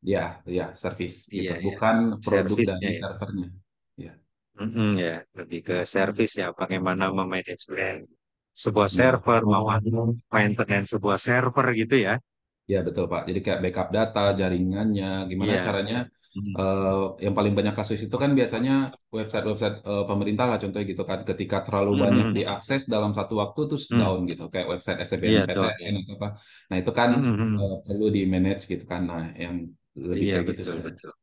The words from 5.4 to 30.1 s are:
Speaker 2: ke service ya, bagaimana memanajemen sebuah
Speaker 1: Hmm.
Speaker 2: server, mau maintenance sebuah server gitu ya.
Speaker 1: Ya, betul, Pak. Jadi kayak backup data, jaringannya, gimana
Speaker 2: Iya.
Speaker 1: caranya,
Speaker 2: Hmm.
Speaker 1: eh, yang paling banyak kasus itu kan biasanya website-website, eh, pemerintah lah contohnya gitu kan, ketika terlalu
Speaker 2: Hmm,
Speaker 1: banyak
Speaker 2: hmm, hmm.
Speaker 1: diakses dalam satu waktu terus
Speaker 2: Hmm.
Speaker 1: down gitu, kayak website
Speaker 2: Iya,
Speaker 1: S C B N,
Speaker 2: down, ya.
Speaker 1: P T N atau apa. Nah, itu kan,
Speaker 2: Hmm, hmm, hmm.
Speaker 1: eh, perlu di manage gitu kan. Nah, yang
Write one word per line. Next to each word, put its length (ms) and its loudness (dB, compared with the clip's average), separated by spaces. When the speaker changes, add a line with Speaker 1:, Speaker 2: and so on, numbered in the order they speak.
Speaker 2:
ke 80 0
service 460 2
ya, 60 -2
bagaimana 440 0
memanajemen 760 -4
sebuah 280 4
Speaker 1:
Hmm. 80 -2
Speaker 2:
server, 420 6
mau 120 4
maintenance 600 2
sebuah 320 2
server 400 2
gitu 140 2
ya. 80 2
Speaker 1:
Ya, 140 2
betul, 260 -2
Pak. 160 -2
Jadi 160 -2
kayak 200 0
backup 320 -2
data, 240 2
jaringannya, 640 2
gimana 240 0
Speaker 2:
Iya. 100 2
Speaker 1:
caranya, 300 -2
Speaker 2:
Hmm. 240 -6
Speaker 1:
eh, 440 2
yang 140 2
paling 200 4
banyak 200 2
kasus 280 -2
itu 160 -4
kan 160 4
biasanya 340 2
website-website, 580 -2
eh, 200 0
pemerintah 400 0
lah 120 0
contohnya 300 -2
gitu 180 -4
kan, 80 -2
ketika 280 -2
terlalu 260 2
Speaker 2:
Hmm, 120 4
Speaker 1:
banyak 220 6
Speaker 2:
hmm, 80 0
hmm. 20 2
Speaker 1:
diakses 440 -2
dalam 240 2
satu 140 -4
waktu 260 -4
terus 220 -4
Speaker 2:
Hmm. 100 4
Speaker 1:
down 180 2
gitu, 120 -8
kayak 200 -2
website 260 -4
Speaker 2:
Iya, 80 -4
Speaker 1:
S 60 -6
C 100 0
B 60 -4
N, 160 6
Speaker 2:
down, 140 0
ya. 80 0
Speaker 1:
P 0 -
T 40 -12
N 100 0
atau 180 -10
apa. 100 -4
Nah, 120 -2
itu 180 -2
kan, 120 4
Speaker 2:
Hmm, 120 4
hmm, 160 2
hmm. 220 0
Speaker 1:
eh, 140 -2
perlu 180 -2
di 40 4
manage 280 2
gitu 200 -6
kan. 80 -4
Nah, 120 -6
yang 100 -8